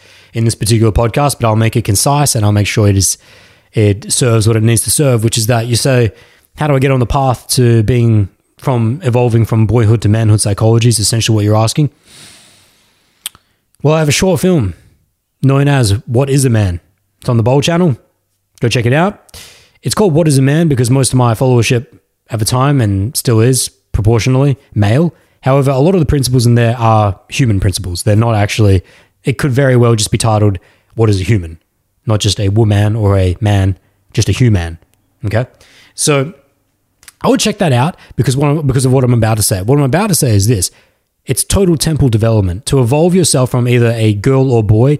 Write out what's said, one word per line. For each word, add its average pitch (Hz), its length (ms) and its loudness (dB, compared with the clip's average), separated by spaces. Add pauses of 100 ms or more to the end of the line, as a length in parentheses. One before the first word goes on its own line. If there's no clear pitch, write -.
(340)
in 113 100 -4
this 113 120 -2
particular 110 360 0
podcast, 127 480 -2
but 117 80 -2
I'll 107 80 0
make 110 200 0
it 113 100 -2
concise 143 480 0
and 107 100 -2
I'll 104 80 2
make 104 140 0
sure 104 220 0
it 98 100 2
is, - 220 -2 (540)
it 104 380 0
serves 113 360 0
what 113 80 2
it 110 80 0
needs 113 180 0
to - 100 -6
serve, 127 320 0
which 117 140 -2
is 110 80 -4
that 117 220 -2
you 120 80 -2
say, 123 360 0 (460)
"How 156 80 -4
do 147 80 0
I 135 60 0
get 139 100 0
on 135 100 0
the 120 60 0
path 135 440 -2
to 117 340 2
being 113 440 2 (300)
from, 123 460 -2
evolving 117 420 0
from 110 220 0
boyhood 110 340 2
to 101 80 0
manhood 107 320 2
psychology?" 113 480 2
is 110 80 0
essentially 110 380 -2
what 104 100 0
you're 104 100 2
asking. 113 360 0 (1900)
Well, 147 100 2
I 160 60 2
have 151 100 0
a - 20 0
short 185 300 0
film 151 320 0 (680)
known 139 240 2
as 131 240 2 (160)
What 135 220 -2
Is 135 140 2
a 135 60 2
Man? 101 320 0 (380)
It's - 100 -6
on 107 80 0
the 113 60 0
Bold 135 200 2
Channel. 170 340 0 (640)
Go 123 80 -2
check 120 200 -2
it 123 60 2
out. 180 460 -4 (440)
It's 131 120 -8
called 196 180 0
What 160 140 2
Is 135 120 2
a - 20 2
Man 147 260 2
because 123 220 0
most 131 240 0
of 131 40 0
my 120 180 0
followership 123 640 -2 (320)
at 107 80 -6
the 107 60 -4
time, 131 360 0
and 101 340 -2
still 113 240 0
is 123 300 0 (240)
proportionally, 127 640 0 (160)
male. 113 400 0 (280)
However, 139 300 0
a 131 80 -2
lot 180 160 2
of 180 40 2
the 147 60 0
principles 123 400 0
in 120 100 4
there 117 220 2
are 110 420 0 (100)
human 110 300 -2
principles. 92 440 -4
They're 104 120 0
not 113 200 0
actually, 101 480 2 (420)
it 135 120 -2
could 143 140 -2
very 131 240 0
well 117 200 2
just 107 160 -4
be 113 60 0
titled, 104 420 0 (360)
"What 110 140 2
is 98 100 0
a 92 40 -6
Human?" 85 360 -4 (460)
Not 107 140 -2
just 104 200 -2
a 98 100 -2
woman 104 460 0
or 101 220 0
a 92 240 0
man, 98 360 0 (360)
just 110 160 -2
a - 20 -2
human. 90 480 0 (460)
Okay? 107 200 -4 (480)
So 143 400 -2 (880)
I 165 60 -2
would 254 120 2
check 214 200 -4
that 131 140 0
out 131 220 -2 (200)
because 123 220 -2
what 143 120 0
I'm, 151 160 -2
because 127 200 0
of 127 80 2
what 135 100 2
I'm 123 100 2
about 113 240 0
to 107 60 -2
say. 95 180 -4
What 127 160 0
I'm 147 60 2
about 160 240 0
to 180 80 -2
say 117 200 0
is 101 120 2
this. 110 240 -2 (540)
It's - 180 -4
total 180 340 0
temple 143 320 0
development. 107 580 0
To 139 120 0
evolve 147 340 0
yourself 143 380 0
from 123 160 -2
either 120 240 2
a 110 240 0
girl 135 360 0
or 117 120 2
boy 117 360 2